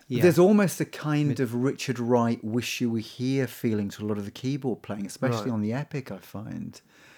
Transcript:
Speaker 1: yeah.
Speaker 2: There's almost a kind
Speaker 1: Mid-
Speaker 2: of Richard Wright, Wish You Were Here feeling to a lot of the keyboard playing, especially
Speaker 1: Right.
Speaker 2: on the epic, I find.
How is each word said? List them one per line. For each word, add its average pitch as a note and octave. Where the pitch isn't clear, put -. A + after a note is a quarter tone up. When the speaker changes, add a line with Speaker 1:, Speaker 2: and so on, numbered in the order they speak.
Speaker 1:
yeah. C3+
Speaker 2:
There's E3
almost G3+
a D#3
kind D3
Speaker 1:
Mid- C#3
Speaker 2:
of A#2
Richard B2
Wright, A#2
Wish A#2
You A#2+
Were A2+
Here B2+
feeling G#2
to G#2+
a -
lot G#2+
of G2+
the G#2
keyboard C3
playing, G#2
especially A#2
Speaker 1:
Right. A2+
Speaker 2:
on G#2+
the G#2+
epic, C#3+
I F#2+
find. F#2+